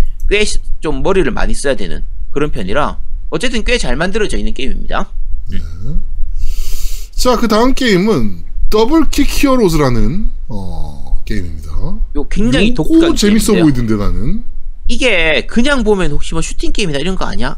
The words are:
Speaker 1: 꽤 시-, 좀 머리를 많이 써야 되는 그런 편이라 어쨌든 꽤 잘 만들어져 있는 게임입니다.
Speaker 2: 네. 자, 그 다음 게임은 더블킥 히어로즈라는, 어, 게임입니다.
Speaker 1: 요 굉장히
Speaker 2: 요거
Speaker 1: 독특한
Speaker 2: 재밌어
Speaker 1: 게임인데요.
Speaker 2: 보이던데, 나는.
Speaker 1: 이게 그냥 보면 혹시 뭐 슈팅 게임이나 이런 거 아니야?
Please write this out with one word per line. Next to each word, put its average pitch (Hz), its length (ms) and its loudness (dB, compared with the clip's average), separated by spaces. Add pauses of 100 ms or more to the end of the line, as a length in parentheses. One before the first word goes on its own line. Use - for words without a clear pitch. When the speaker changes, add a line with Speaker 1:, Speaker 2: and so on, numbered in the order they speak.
(300)
Speaker 1:
꽤 208 160 0
시-, - 140 2 (200)
좀 143 240 -2
머리를 170 300 0
많이 101 200 0
써야 135 220 0
되는 - 300 0 (260)
그런 147 200 0
편이라 131 500 -2 (280)
어쨌든 226 360 -2
꽤 240 120 -2
잘 127 200 0
만들어져 202 400 -2
있는 214 160 0
게임입니다. 139 580 0 (400)
Speaker 2:
네. - 60 0 (1500)
자, 247 260 0
그 220 100 0
다음 226 260 2
게임은 185 720 0 (260)
더블킥 277 600 2
히어로즈라는, 160 1000 2 (180)
어, - 760 -2
게임입니다. 87 460 -4 (440)
Speaker 1:
요 - 140 0
굉장히 233 420 2
Speaker 2:
요거 165 120 -2
Speaker 1:
독특한 - 320 2
Speaker 2:
재밌어 208 380 0
Speaker 1:
게임인데요. 180 100 0 (220)
Speaker 2:
보이던데, 107 180 -2
나는. 104 400 0 (440)
Speaker 1:
이게 170 600 2
그냥 254 360 0
보면 190 280 0
혹시 - 220 0
뭐 165 80 -2
슈팅 - 300 0
게임이나 160 280 0
이런 185 160 -4
거 135 100 -2
아니야? 120 320 -2